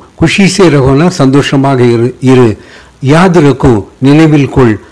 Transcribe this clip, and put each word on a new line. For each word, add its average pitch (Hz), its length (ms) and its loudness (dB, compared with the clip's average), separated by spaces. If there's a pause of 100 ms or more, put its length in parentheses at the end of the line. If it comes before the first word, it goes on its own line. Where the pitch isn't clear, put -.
(140)
குஷி 175 320 -2
சே 185 220 0
ரஹோனா 143 400 0
சந்தோஷமாக 139 720 -2
இரு, 120 380 -2
இரு. 127 380 0 (420)
யாத் 165 360 0
ரக்கோ, 135 500 0 (120)
நினைவில் 147 500 2
கொள் 113 320 0 (120)